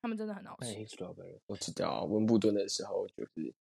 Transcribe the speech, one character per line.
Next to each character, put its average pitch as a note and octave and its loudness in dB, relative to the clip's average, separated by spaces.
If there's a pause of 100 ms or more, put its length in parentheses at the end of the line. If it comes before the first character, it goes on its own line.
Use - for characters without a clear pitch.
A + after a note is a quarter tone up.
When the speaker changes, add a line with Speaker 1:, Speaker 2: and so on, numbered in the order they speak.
Speaker 1:
他 A#3 -4
们 A3+ -2
真 G#3+ -4
的 G#3+ -6
很 F#3+ -12
好 - -14
吃。 A#2+ -6
Speaker 2:
那 G#2 -8
你 A2 -8
strawberry。 F#2 -12
Speaker 3:
我 G#2 -6
知 - -6
道， D#2 0
温 G#2+ 4
布 A2+ 8
顿 G#2 6
的 G2+ 2
时 - -4
候 G2 -2 (100)
就 - -6
是 - -8